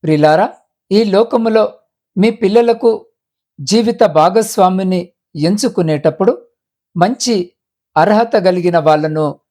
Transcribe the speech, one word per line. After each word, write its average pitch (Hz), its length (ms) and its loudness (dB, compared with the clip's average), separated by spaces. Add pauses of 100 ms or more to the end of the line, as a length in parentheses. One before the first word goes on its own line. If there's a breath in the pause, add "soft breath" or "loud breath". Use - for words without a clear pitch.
ప్రియులారా, 156 500 2 (380)
ఈ 208 120 2
లోకములో 220 720 0 (440)
మీ 208 120 2
పిల్లలకు 226 760 0 (540)
జీవిత 226 440 0
భాగస్వామిని 185 1040 0 (260)
ఎంచుకునేటప్పుడు 175 1120 -2 (500)
మంచి 196 560 -2 (440)
అర్హత 214 380 0
కలిగిన 180 420 0
వాళ్ళను 156 640 0 (120)